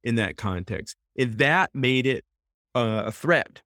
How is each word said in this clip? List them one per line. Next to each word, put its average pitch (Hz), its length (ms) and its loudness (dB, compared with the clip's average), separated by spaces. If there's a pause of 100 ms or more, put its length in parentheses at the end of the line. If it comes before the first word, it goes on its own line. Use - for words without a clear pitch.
in 120 120 0
that 101 220 0
context. 92 600 -6 (220)
And 117 200 0
that 156 360 2
made 131 320 2
it, 131 180 -2 (500)
uh, 110 320 0
a 110 60 -4
threat - 540 0